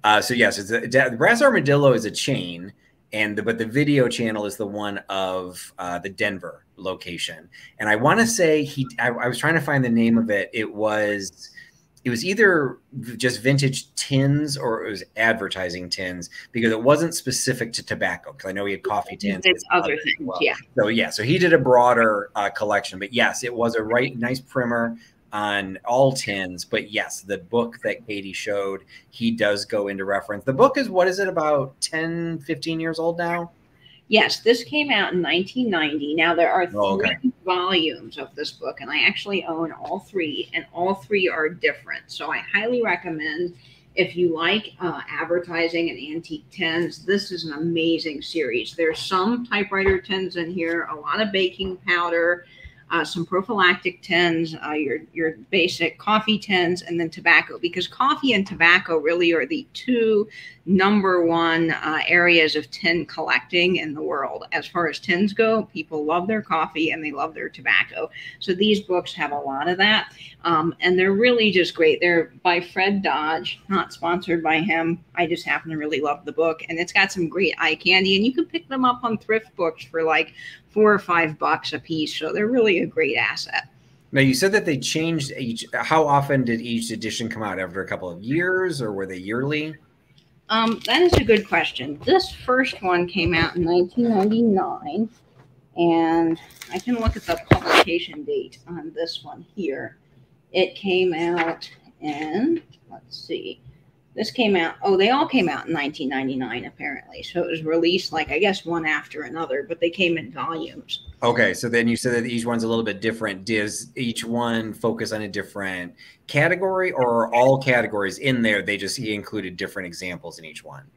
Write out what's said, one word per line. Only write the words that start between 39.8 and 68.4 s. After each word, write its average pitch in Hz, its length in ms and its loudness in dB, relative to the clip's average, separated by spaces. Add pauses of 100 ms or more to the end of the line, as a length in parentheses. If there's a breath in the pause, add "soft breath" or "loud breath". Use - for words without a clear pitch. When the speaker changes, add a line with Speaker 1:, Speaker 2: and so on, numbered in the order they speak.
Speaker 2:
three, 160 560 -6
and 165 180 -6
all 180 220 -2
three 190 340 0
are 156 180 0
different. 139 600 -6
So 156 240 -8
I - 80 -2
highly 233 420 -2
recommend, 175 720 -4 (400 soft breath)
if 175 220 0
you 170 200 2
like, 180 460 0
uh, 156 260 -4
advertising 165 840 -2
and 139 240 -10
antique 165 340 -10
tins, 165 560 -4
this 196 260 0
is 165 140 -8
an 151 80 -8
amazing 160 680 -2
series. 120 500 -4
There's 160 240 0
some 220 480 0
typewriter 196 560 0
tins 190 360 -4
in 170 120 -4
here, 170 360 -2
a 151 140 -10
lot 151 220 -4
of 208 100 -2
baking 190 460 -2
powder, 175 680 0 (460 loud breath)
uh, 165 120 2
some 170 200 -4
prophylactic 185 800 0
tins, 170 540 2 (100)
uh, 151 60 -4
your, 151 300 -2 (120)
your 160 200 -2 (180)
basic 170 480 0
coffee 214 400 2
tins, 180 420 0
and 170 180 -4
then 160 120 -2
tobacco, 165 480 4
because 175 280 -2
coffee 269 460 0
and 196 140 2
tobacco 170 500 4
really 170 340 2
are 143 140 2
the 151 280 -6
two 220 540 2 (380 loud breath)
number 190 600 4
one, 165 460 2
uh, 151 360 -2
areas 170 480 6
of 151 140 -4
tin 170 360 0
collecting 175 720 0
in 156 160 -6
the 151 80 -8
world. 147 500 -4
As 151 160 -4
far 175 200 -2
as 143 120 -6
tins 196 340 0
go, 220 300 2 (100)
people 156 320 -6
love 175 220 0
their 214 160 -2
coffee 160 480 -2
and 165 120 -6
they 151 80 -6
love 147 220 -6
their 170 160 -10
tobacco. 117 600 0 (300 loud breath)
So 190 140 -2